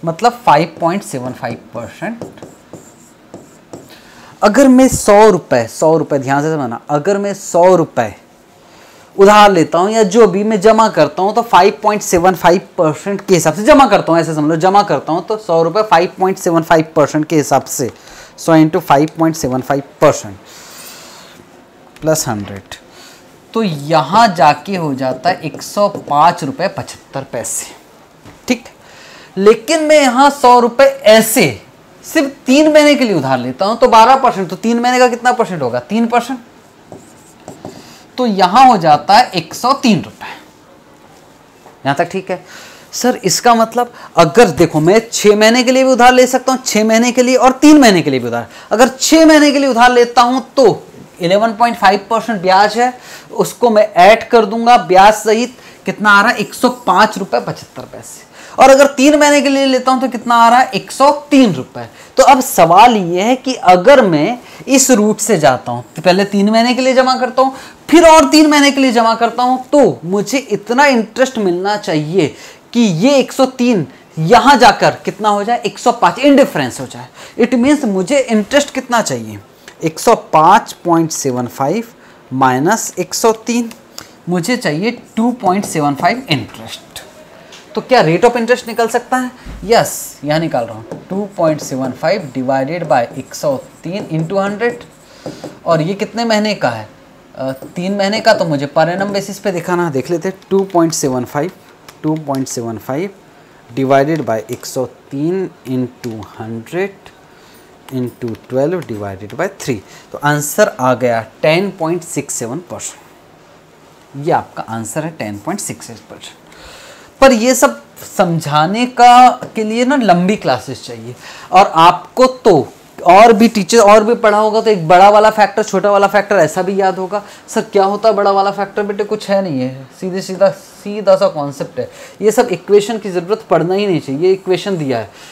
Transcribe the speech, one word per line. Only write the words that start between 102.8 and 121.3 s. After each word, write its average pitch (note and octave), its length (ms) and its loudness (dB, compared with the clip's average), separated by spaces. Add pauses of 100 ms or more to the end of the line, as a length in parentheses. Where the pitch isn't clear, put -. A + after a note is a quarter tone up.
five D#3 300 -8 (600)
divided C#3 580 0
by A2+ 100 -4 (140)
एक B2 140 -14
सौ C3 200 -8 (260)
तीन E3 380 -6 (180)
into B2+ 460 -8 (260)
हंड्रेड A#2 680 -12 (840)
into A#2+ 400 -10 (160)
twelve D3 380 -4
divided G2+ 500 -14
by E3+ 100 -6 (100)
three। B2+ 200 -8 (340)
तो - 140 -14
answer D3 540 -2
आ B2+ 160 0
गया A#2 260 -2 (200)
टेन E3+ 380 0
पॉइंट E3 240 -6
सिक्स - 300 -10
सेवन B2 260 -10 (100)
परसेंट। - 1600 -20
ये E3 80 -2
आपका - 360 -6
answer A2+ 340 -10
है, E3 80 -10
टेन G#2+ 260 -12
पॉइंट D#3+ 240 -10
सिक्स - 260 -14
सेवन A#2 120 -18 (100)
परसेंट। - 300 -20 (800)
पर C4+ 120 6
ये A#3+ 220 0
सब C4 260 -2 (260)
समझाने E3+ 800 -2
का, B3 420 6 (260)
के A3 80 -6
लिए A3 220 -4
ना C#4 100 -2
लंबी F#3+ 420 0
classes C3+ 480 -6
चाहिए। A#2+ 300 -16 (360)